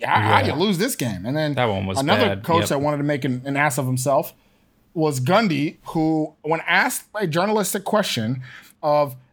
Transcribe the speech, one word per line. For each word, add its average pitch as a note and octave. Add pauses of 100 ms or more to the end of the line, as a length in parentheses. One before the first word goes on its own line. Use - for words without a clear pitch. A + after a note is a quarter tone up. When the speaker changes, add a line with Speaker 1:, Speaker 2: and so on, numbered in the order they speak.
Speaker 1:
how, D3+
how -
do -
you -
Speaker 2:
Yeah. C3
Speaker 1:
lose F#3
this A#3
game? G2
And C3
then D3+
Speaker 2:
That B2+
one G2
was F#2+
Speaker 1:
another C#3+
Speaker 2:
bad. -
Speaker 1:
coach E3+
Speaker 2:
Yep. -
Speaker 1:
that C#3+
wanted D3
to C#3+
make D3
an, B2+
an C#3
ass C#3+
of C3+
himself C3+ (600)
was D3+
Gundy, D#3+ (120)
who, D#3
when D#3+
asked G3+ (100)
a G#3
journalistic F#3+
question C3 (400)
of D3 (180)